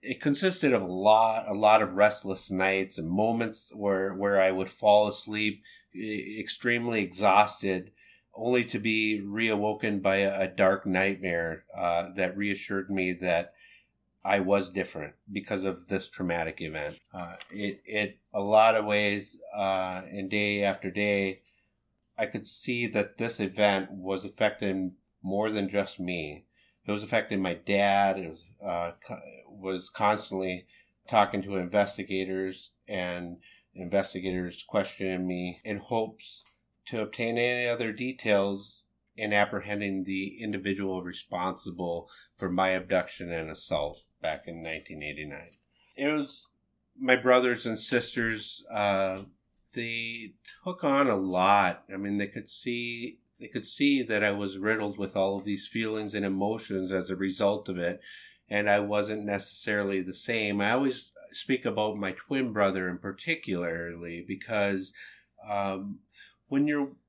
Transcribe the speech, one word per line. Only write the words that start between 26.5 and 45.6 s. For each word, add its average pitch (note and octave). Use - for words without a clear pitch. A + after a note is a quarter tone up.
It -
was G#2
affecting G#2+
my F#2
dad. G2+
It F2
was, -
uh, E2+
co-, -
was F#2+
constantly G2
talking G#2
to G2
investigators F#2+
and F2
investigators F#2
questioning F#2
me F2+
in G#2+
hopes -
to A2+
obtain A#2
any B2
other A#2
details G#2
in G#2
apprehending G2+
the F#2+
individual G2
responsible F2+
for F#2+
my F#2+
abduction F2+
and D#2+
assault D2+
back D2+
in E2
nineteen D#2+
eighty-nine. D2+